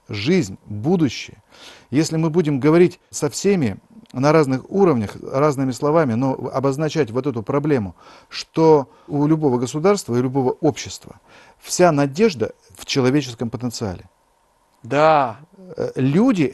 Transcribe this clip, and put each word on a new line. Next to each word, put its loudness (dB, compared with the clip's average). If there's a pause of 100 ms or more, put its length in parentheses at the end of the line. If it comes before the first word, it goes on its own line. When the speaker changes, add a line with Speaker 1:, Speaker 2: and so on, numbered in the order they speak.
(100)
Speaker 1:
жизнь, -2
будущее. -2 (520)
Если 0
мы 0
будем 0
говорить 4
со -4
всеми -2 (340)
на 2
разных 2
уровнях, 2
разными 0
словами, 0
но -2
обозначать -2
вот -4
эту -4
проблему, -2 (340)
что 2 (180)
у 0
любого 2
государства -2
и 2
любого 0 (100)
общества -6 (380)
вся 2
надежда 0 (240)
в -18
человеческом 0
потенциале. -8 (800)
Speaker 2:
Да. 2 (380)
Speaker 1:
Э, -4
люди — 2 (120)